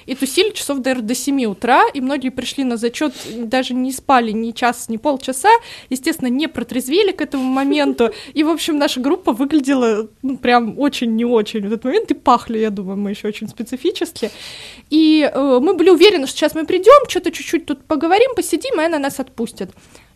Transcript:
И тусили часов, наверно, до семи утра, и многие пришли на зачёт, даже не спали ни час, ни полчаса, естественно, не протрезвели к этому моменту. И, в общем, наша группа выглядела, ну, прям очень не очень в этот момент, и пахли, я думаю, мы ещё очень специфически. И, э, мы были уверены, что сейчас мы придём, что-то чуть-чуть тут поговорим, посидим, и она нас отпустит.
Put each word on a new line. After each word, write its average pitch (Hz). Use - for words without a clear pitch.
И 240
тусили 302
часов, -
наверно, 254
до 220
семи 269
утра, 247
и 277
многие 262
пришли 262
на 240
зачёт, 240
даже 254
не 254
спали 247
ни 226
час, 240
ни 226
полчаса, 269
естественно, 262
не 277
протрезвели 285
к 370
этому 285
моменту. 269
И, 294
в 302
общем, 320
наша 285
группа 285
выглядела, 254
ну, 262
прям 240
очень 254
не 233
очень 220
в 214
этот 220
момент, 349
и -
пахли, 233
я 220
думаю, 196
мы 202
ещё 202
очень 214
специфически. -
И, 311
э, 269
мы 339
были 330
уверены, 349
что -
сейчас 311
мы 311
придём, 370
что-то 349
чуть-чуть -
тут 285
поговорим, 370
посидим, 349
и -
она 330
нас 269
отпустит. 226